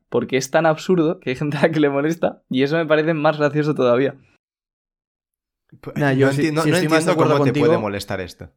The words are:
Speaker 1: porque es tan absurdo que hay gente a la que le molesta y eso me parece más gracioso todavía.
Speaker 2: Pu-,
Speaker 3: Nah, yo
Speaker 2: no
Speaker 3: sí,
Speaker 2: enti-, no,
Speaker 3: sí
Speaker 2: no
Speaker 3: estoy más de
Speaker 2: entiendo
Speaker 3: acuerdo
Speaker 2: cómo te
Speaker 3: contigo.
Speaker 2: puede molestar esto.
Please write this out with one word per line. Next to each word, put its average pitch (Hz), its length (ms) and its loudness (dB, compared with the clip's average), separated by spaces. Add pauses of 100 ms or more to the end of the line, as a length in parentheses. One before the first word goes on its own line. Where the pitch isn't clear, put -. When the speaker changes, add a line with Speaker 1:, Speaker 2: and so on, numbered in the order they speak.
(100)
Speaker 1:
porque 123 260 -2
es 127 140 -4
tan 160 160 2
absurdo 160 540 0
que 131 100 -8
hay 127 60 -4
gente 147 200 -6
a 139 60 -2
la 170 80 4
que 160 100 0
le 147 100 4
molesta 151 600 -2
y 127 120 0
eso 143 140 0
me 165 100 0
parece 156 280 2
más 151 240 0
gracioso 147 360 0
todavía. 127 400 2 (1700)
Speaker 2:
Pu-, - 160 -16
Speaker 3:
Nah, 147 160 0
yo 135 140 2
Speaker 2:
no 139 60 2
Speaker 3:
sí, 139 100 -2
Speaker 2:
enti-, 156 100 0
no, 156 100 -2
Speaker 3:
sí 156 80 2
Speaker 2:
no 160 60 2
Speaker 3:
estoy 170 120 0
más 160 160 2
de 180 60 0
Speaker 2:
entiendo - 20 2
Speaker 3:
acuerdo 160 220 2
Speaker 2:
cómo 143 100 2
te 131 60 2
Speaker 3:
contigo. 143 160 0
Speaker 2:
puede - 120 2
molestar 101 420 -6
esto. 87 360 -14